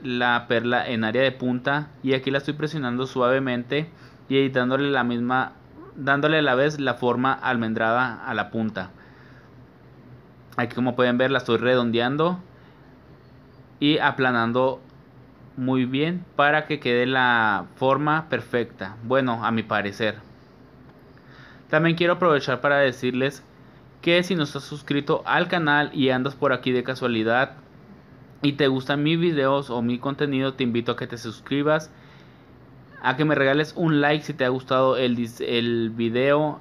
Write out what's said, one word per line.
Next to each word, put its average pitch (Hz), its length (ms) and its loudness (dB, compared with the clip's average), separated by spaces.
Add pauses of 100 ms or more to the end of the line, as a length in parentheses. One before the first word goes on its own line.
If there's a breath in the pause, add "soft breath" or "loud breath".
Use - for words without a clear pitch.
la 123 460 0
perla 120 380 0
en 117 160 -2
área 113 200 0
de 131 100 2
punta 131 560 -2 (140)
y 135 100 0
aquí 131 180 -2
la 139 80 0
estoy 147 160 -6
presionando 139 520 -4
suavemente 131 840 0 (380 loud breath)
y 135 80 2
ahí 135 140 4
dándole 131 400 0
la 131 120 0
misma, 120 500 -2 (440)
dándole 143 420 2
a 156 40 2
la 135 120 2
vez 147 240 2
la 131 160 0
forma 123 380 0
almendrada 113 920 -2
a 123 100 -6
la 104 160 -2
punta. 101 400 -6 (1700 loud breath)
Aquí 117 200 -4
como 123 180 0
pueden 123 240 4
ver 131 140 2
la 131 60 2
estoy 120 180 0
redondeando 127 840 2 (1400 loud breath)
y 147 180 2
aplanando 127 800 0 (760)
muy 131 280 0
bien 156 400 -2 (120)
para 151 300 2
que 151 120 -4
quede 123 280 2
la 117 680 2
forma 151 540 0
perfecta, 113 760 -4
bueno, 120 420 0
a 110 60 0
mi 113 140 0
parecer. 104 520 -2 (1500 loud breath)
También 165 260 2
quiero 175 180 2
aprovechar 147 460 0
para 143 180 2
decirles 127 640 0 (580 loud breath)
que 175 220 2
si 180 140 -2
no 151 80 0
estás 143 180 -8
suscrito 143 640 -2
al 156 220 0
canal 147 440 2
y 131 180 2
andas 127 260 -2
por 139 160 2
aquí 127 180 -2
de 123 140 0
casualidad 123 720 0 (880)
y 143 100 2
te 139 160 2
gustan 131 340 -2
mis 160 160 2
videos 139 520 0
o 120 120 -2
mi 120 160 0
contenido, 135 560 -2
te - 80 -4
invito 117 300 0
a - 40 -6
que 127 120 -8
te 120 100 -10
suscribas, 143 720 -2 (1120 loud breath)
a 131 140 0
que 151 80 2
me 151 100 2
regales 139 420 2
un 160 240 2
like 151 240 2
si 147 100 -8
te 135 100 -2
ha 127 60 2
gustado 131 460 2
el 123 200 0
dis-, 117 280 -6
el 117 460 0
video, 127 720 0